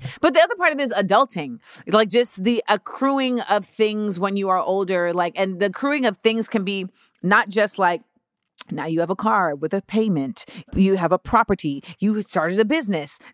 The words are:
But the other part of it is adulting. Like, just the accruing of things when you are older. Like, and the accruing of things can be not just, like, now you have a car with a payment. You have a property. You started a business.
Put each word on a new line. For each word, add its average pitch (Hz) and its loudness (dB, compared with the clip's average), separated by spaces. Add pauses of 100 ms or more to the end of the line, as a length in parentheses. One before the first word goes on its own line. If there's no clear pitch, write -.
(220)
But 311 4
the 311 4
other 349 4
part 349 2
of 269 -6
it 277 0
is 233 -2
adulting. 190 0 (280)
Like, 214 4
just 226 0
the 233 0
accruing 262 0
of 208 -2
things 214 -2
when 196 -2
you 196 -2
are 185 4
older. 180 0
Like, 175 -2
and 190 -2
the 208 2
accruing 269 0
of 202 0
things 226 0
can 202 0
be 196 -4 (360)
not 208 4
just, 208 0
like, 175 2 (680)
now - -6
you 165 -2
have 170 0
a 190 -2
car 202 2
with 151 -4
a 196 0
payment. 185 -2 (300)
You 190 4
have 175 2
a 180 2
property. 175 0 (160)
You 214 0
started 180 -2
a 220 4
business. 202 -4 (120)